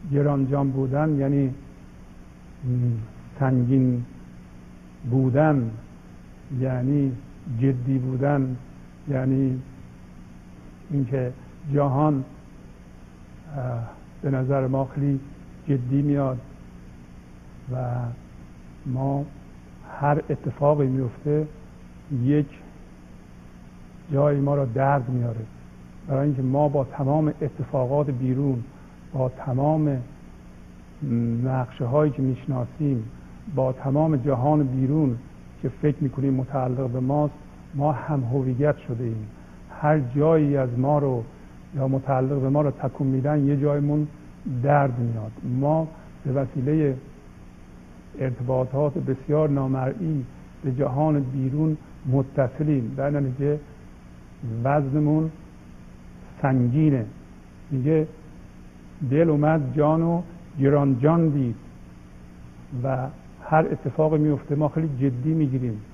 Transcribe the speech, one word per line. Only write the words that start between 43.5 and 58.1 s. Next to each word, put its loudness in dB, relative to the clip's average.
جایمون 2
درد 4
میاد. -2
ما 2
به -2
وسیله 2
ارتباطات 0
بسیار 0
نامرئی 0
به 0
جهان 2
بیرون 0
متصلیم، 0
در 0
نتیجه 0
وزنمون 2
سنگینه. 4
میگه 2